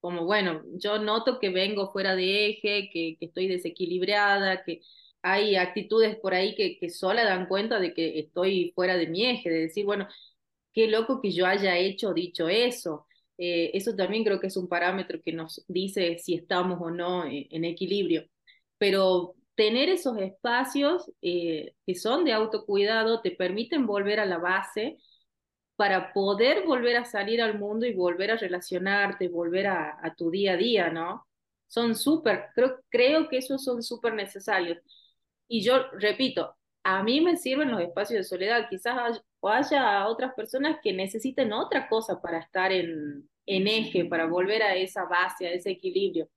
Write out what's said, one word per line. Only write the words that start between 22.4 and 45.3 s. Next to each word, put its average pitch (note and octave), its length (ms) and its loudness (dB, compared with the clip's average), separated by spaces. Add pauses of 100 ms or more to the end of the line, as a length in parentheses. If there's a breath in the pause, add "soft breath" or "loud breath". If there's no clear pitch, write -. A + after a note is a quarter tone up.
te F3+ 100 -2
permiten A3+ 560 -2
volver G3+ 320 0
a G#3 60 2
la F3+ 140 0
base G3+ 580 -2 (760 soft breath)
para F#3+ 380 2
poder G#3+ 520 2
volver A#3+ 320 2
a A#3+ 80 0
salir A3 360 0
al G#3+ 180 0
mundo G#3+ 260 -2
y A#3 80 0
volver F3+ 380 0
a A3+ 60 2
relacionarte, F#3+ 920 -2
volver F3 380 -2
a, D#3+ 360 -2
a D#3+ 120 -6
tu E3+ 160 -4
día G3 220 2
a F3 40 0
día, G3 340 2
¿no? E3 360 -6 (400)
Son A#3 280 0
súper, C4 500 2 (100)
creo, B3+ 240 2 (100)
creo D4 400 4
que B3+ 80 -2
esos C4+ 260 -4
son A#3+ 200 -2
súper A#3 320 -4
necesarios. F#3+ 640 -2 (680 soft breath)
Y A3 160 -2
yo B3 300 4
repito, G#3 600 0 (280)
a F#3+ 200 2
mí B3+ 180 4
me E4 160 4
sirven C4 340 0
los G3+ 100 0
espacios G3+ 380 -2
de F#3 60 -2
soledad, G3+ 440 0
quizás A#3 280 -4
hay-, A#3 220 -2 (200)
o G3 100 -2
haya A#3 580 2
otras A#3 280 -2
personas C#4+ 480 -2
que G3 100 0
necesiten G#3+ 600 -2
otra C4+ 360 -2
cosa A3 320 -2
para E3 180 -6
estar F#3+ 320 0
en, D#3 580 -4 (160)
en F#3+ 220 2
eje, G#3+ 380 2
para E3 220 0
volver F#3+ 360 0
a G3 120 2
esa F#3+ 300 -4
base, E3+ 420 -2